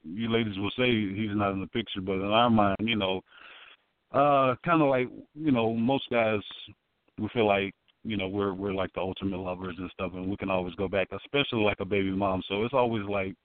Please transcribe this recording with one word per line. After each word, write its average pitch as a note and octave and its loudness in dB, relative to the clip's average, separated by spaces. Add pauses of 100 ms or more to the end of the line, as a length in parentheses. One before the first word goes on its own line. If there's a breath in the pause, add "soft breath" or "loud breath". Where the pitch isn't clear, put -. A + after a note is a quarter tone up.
you G#2 -6
ladies A2+ 2
will G2+ -2
say B2+ 4 (240)
he's G#2 -2
not G2+ 2
in F#2+ -2
the F#2 -6
picture, A2 -6
but F#2+ -2
in F#2+ -2
our A2+ 4
mind, G2+ 4
you A2 0
know, F#2+ 0 (920 loud breath)
uh, C3+ 4 (100)
kinda D#3+ 4
like, B2+ 2 (260)
you D3+ 0
know, A2+ 4
most B2 0
guys, A2 2 (800)
we G#2+ -2
feel A2+ 2
like, G2 2 (300)
you A2 -4
know, F#2+ -2
we're, G2 0
we're G2 -4
like F#2+ -2
the F2+ -4
ultimate F#2+ -4
lovers F2+ -6
and F2+ -8
stuff, F#2 -6
and F#2 -6
we G2 -4
can G2 -6
always F#2 -2
go G2 -2
back, F#2+ 0
especially C3 -2
like G2+ 2
a G2 -2
baby G2 0
mom. F#2+ 0
So G#2 -2
it's A#2+ -4
always A#2 2
like G2 -4 (100)